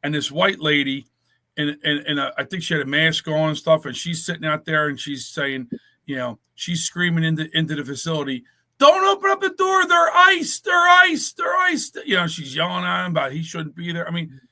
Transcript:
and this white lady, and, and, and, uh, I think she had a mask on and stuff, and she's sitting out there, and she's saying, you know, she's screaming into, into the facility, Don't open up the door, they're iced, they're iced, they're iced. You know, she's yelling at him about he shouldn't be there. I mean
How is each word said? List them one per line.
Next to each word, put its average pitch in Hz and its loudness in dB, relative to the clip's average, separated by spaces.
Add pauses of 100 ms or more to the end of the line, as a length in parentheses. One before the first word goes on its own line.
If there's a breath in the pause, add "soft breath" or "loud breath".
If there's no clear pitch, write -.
and 147 -2
this 143 -2
white 175 0
lady, 139 0 (500)
and, 147 -2
and, 147 0
and, 147 -2
uh, 135 -2
I 139 -4
think 180 -6
she 175 -2
had 151 0
a - -4
mask 156 0
on 156 0
and 104 -4
stuff, 160 2
and 127 -8
she's 170 -6
sitting 165 -8
out 151 -2
there, 151 0
and 139 -4
she's 139 -8
saying, 135 -6 (360 loud breath)
you 139 -8
know, 123 -6 (160)
she's 170 -4
screaming 170 0
into, 156 0
into 156 -2
the 143 -6
facility, 135 -6 (360 soft breath)
Don't 359 6
open 392 2
up 392 0
the 381 0
door, 381 2
they're 339 2
iced, 359 6
they're 349 4
iced, 359 4
they're - -2
iced. 359 0
You 196 0
know, 175 0
she's 143 -8
yelling 180 -2
at 180 -2
him 180 -4
about 143 -2
he 160 -8
shouldn't 160 -10
be 170 -8
there. 170 -6
I - -8
mean 160 -8 (120)